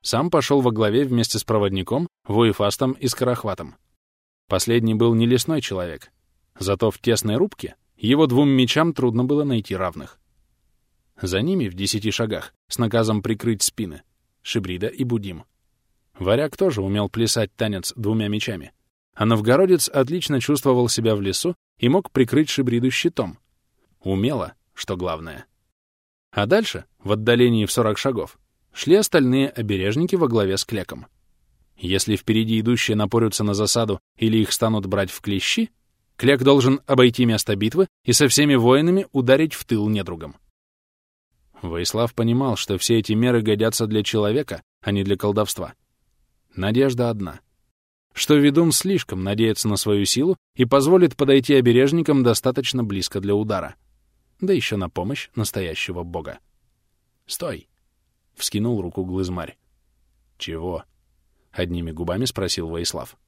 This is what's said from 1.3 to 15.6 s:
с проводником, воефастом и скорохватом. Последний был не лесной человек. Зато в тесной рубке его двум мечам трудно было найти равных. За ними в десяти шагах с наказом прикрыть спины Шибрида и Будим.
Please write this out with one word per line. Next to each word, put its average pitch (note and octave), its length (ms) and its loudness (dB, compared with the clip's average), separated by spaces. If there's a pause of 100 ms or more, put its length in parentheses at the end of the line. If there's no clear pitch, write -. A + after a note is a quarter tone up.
с - 60 -6
проводником, G#2 600 0 (200)
воефастом G#2+ 680 2
и C3+ 160 -4
скорохватом. A2+ 680 -4 (760)
Последний A2+ 460 0
был A#2 200 2
не A2+ 120 2
лесной B2 340 0
человек. F2 500 -8 (480)
Зато G2+ 320 0
в - 80 -12
тесной A2 380 0
рубке - 400 -4 (200)
его C#3+ 300 2
двум C#3 220 4
мечам C3+ 460 2
трудно B2 300 0
было D3 200 0
найти A2+ 320 -2
равных. F2 420 -8 (1000)
За F#2+ 220 -2
ними D#3+ 260 -2
в F2 60 -10
десяти G2+ 360 -4
шагах G#2+ 440 -6 (140)
с - 100 -8
наказом A2 440 0
прикрыть A2+ 400 -2
спины E2+ 400 -6 (400)
Шибрида F#2 440 -6
и - 180 -6
Будим. G2+ 400 -6 (720)